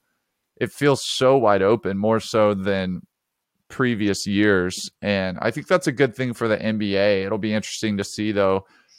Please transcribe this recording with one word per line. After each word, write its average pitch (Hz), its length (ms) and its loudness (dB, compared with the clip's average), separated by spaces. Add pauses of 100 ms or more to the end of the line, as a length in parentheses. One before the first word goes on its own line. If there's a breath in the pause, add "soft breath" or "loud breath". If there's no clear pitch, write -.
(580)
it 117 120 -4
feels 139 320 0
so 135 360 2
wide 104 240 4
open, 98 340 2
more 107 240 0
so 107 320 2
than 95 480 -4 (680)
previous 107 580 -2
years. 98 640 2 (100)
And 95 400 -2
I 113 100 0
think 143 160 -8
that's 180 200 0
a 151 60 2
good 120 220 0
thing 127 200 -6
for 117 120 -4
the 107 140 0
N 110 160 -2
B 101 200 -2
A. 98 280 2
It'll 101 140 -4
be 107 160 -2
interesting 107 420 -4
to 98 80 -2
see, 107 260 -4
though, 98 360 0 (320 soft breath)